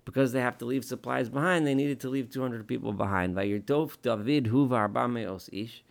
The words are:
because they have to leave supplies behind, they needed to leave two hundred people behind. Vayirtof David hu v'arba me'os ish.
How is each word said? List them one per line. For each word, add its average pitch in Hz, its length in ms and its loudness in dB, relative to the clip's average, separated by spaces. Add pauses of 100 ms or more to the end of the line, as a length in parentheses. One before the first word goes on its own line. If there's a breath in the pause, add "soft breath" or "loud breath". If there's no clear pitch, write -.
because 131 280 2
they 127 100 0
have 123 180 0
to 120 60 -8
leave 127 180 -2
supplies 127 460 -4
behind, 156 380 2
they 135 80 4
needed 139 240 0
to 131 100 -6
leave 127 220 -2
two 131 100 -4
hundred 117 260 -4
people 123 260 -2
behind. 95 420 0
Vayirtof 104 640 0
David 117 460 2
hu 131 200 4
v'arba 120 440 0
me'os 95 400 -6
ish. 110 400 -10